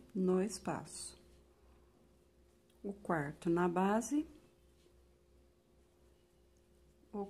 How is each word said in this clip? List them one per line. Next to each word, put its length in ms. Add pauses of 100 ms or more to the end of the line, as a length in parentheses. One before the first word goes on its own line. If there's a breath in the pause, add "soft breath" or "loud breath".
(140)
no 300
espaço, 720 (1700)
o 80
quarto 580
na 200
base, 580 (2750)
o 200